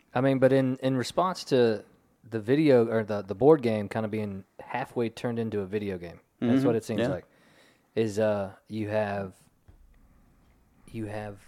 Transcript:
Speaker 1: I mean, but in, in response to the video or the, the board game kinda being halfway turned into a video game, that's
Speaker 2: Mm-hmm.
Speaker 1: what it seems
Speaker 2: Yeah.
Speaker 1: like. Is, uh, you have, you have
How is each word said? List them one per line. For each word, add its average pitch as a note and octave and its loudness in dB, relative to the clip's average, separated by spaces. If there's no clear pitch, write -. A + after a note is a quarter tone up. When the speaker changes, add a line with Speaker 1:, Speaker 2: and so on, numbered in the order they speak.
Speaker 1:
I B2 0
mean, C3+ 2
but C3 4
in, C3 0
in C3 -2
response E3+ -4
to A#2 2
the A2 -6
video B2+ 4
or A2+ -2
the, G#2 -6
the G2 -10
board C#3 4
game G#2+ -2
kinda A2 -4
being G2+ -8
halfway B2 -6
turned A#2 -6
into A2 -4
a G2 -4
video G2 2
game, E2+ -14
that's A#2+ 4
Speaker 2:
Mm-hmm. C3+ 4
Speaker 1:
what A#2 4
it G#2+ -4
seems A2 -2
Speaker 2:
Yeah. A#2 2
Speaker 1:
like. F2 -6
Is, A2 0
uh, G#2 0
you G#2+ -6
have, G2+ -4
you A2+ -10
have G#2 -12